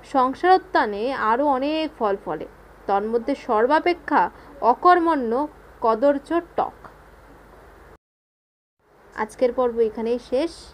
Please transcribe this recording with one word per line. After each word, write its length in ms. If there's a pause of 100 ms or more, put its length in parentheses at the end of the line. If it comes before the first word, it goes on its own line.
(120)
সংসারোত্থানে 1000
আরও 340
অনেক 520
ফল 260
ফলে, 220 (400)
তন্মধ্যে 480
সর্বাপেক্ষা 960 (300)
অকর্মণ্য 880 (320)
কদর্য 600 (160)
টক। 160 (2500)
আজকের 360
পর্ব 260
এখানেই 400 (120)
শেষ। 220 (220)